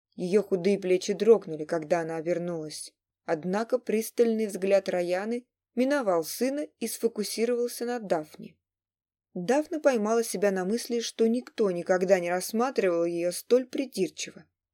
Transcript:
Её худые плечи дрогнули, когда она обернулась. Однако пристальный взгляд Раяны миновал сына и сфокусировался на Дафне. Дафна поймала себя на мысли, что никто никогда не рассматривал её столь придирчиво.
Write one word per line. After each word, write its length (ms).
Её 300
худые 340
плечи 340
дрогнули, 520
когда 360
она 160
обернулась. 800
Однако 540
пристальный 680
взгляд 420
Раяны 560
миновал 480
сына 460
и 80
сфокусировался 960
на 140
Дафне. 580
Дафна 460
поймала 420
себя 300
на 120
мысли, 360
что 260
никто 460
никогда 480
не 100
рассматривал 760
её 280
столь 340
придирчиво. 800